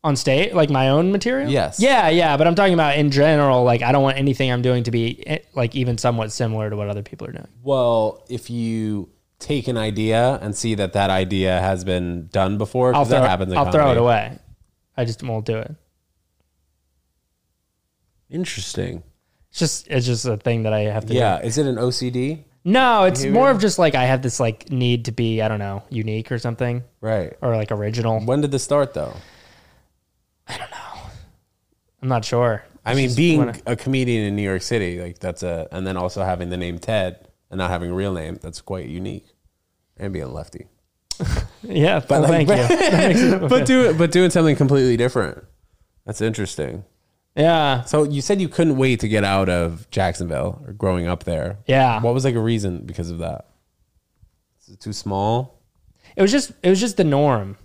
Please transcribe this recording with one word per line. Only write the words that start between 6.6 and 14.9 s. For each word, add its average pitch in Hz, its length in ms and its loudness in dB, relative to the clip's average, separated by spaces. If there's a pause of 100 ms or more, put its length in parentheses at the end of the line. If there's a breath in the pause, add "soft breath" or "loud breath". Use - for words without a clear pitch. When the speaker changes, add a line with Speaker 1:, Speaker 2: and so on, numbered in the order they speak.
Speaker 1:
to 107 60 -6
what 104 120 -6
other 101 160 -6
people - 240 -14
are - 40 -12
doing. - 140 -14 (160)
Speaker 2:
Well, 127 640 0
if 123 220 -10
you 113 600 -4 (280)
take 143 300 -4
an 120 80 -2
idea 110 680 0
and 104 140 -6
see 113 180 -2
that 98 200 -2
that 101 140 2
idea 95 520 0
has 92 240 -2
been 90 480 -4
done 98 260 0
before, 127 300 0
Speaker 1:
I'll 143 140 2
Speaker 2:
'cause 117 80 0
that 131 80 4
Speaker 1:
throw 131 80 4
it, - 20 2
Speaker 2:
happens 92 240 0
in 92 60 0
Speaker 1:
I'll 139 120 2
throw 151 120 4 (100)
it - 20 4
Speaker 2:
comedy. 117 60 2
Speaker 1:
away. 117 320 2 (640)